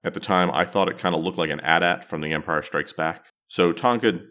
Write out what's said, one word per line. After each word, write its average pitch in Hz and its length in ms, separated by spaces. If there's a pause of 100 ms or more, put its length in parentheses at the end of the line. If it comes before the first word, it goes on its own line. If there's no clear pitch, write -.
At - 80
the 92 80
time, 90 300
I 73 120
thought 92 240
it 90 100
kinda 87 200
looked 90 200
like 82 120
an 73 100
AT-AT 85 460
from 78 160
The 78 100
Empire 76 300
Strikes - 320
Back. 80 320 (240)
So 87 240
Tonka 113 580